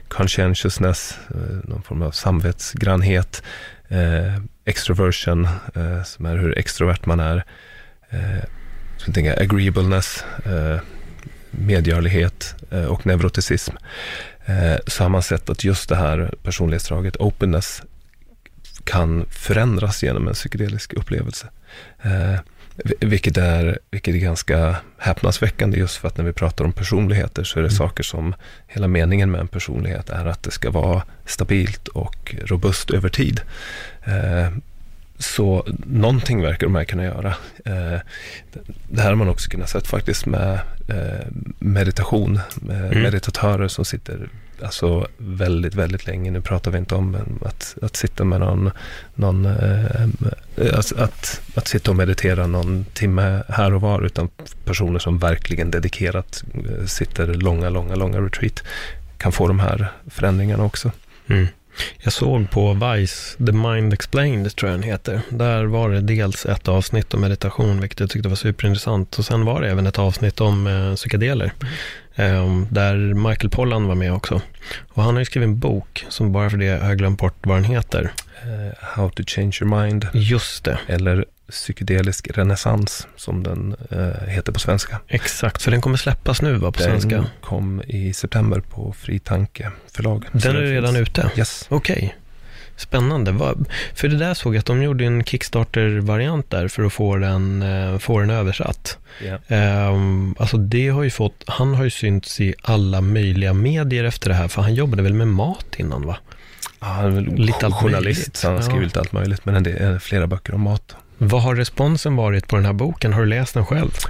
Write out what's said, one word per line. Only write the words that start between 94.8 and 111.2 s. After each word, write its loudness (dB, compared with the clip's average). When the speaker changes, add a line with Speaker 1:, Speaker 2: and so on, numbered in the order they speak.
Speaker 2:
gjorde 0
en 2
Kickstarter-variant 0
där 0
för -2
att 2
få 2
den, 0
eh, 0
få 0
den 2
översatt. -2
Speaker 1:
Ja. -6
Speaker 2:
Ehm, 2
alltså 2
det 2
har 2
ju 2
fått, -2
han 0
har 4
ju 2
synts 0
i 2
alla 2
möjliga 2
medier 2
efter -2
det 4
här, 2
för -2
han 4
jobbade 2
väl 4
med 4
mat 0
innan, -4
va? -4
Speaker 1:
Ja, -8
han -2
är 2
väl 2
Speaker 2:
Lite 2
allt 2
Speaker 1:
journalist, 2
Speaker 2:
möjligt. -6
Speaker 1:
så -2
han 2
har 0
Speaker 2:
Ja. 0
Speaker 1:
skrivit 0
allt 0
möjligt, -2
men 2
en 4
del, 2
flera 0
böcker -4
om 2
mat. -2
Speaker 2:
Vad 4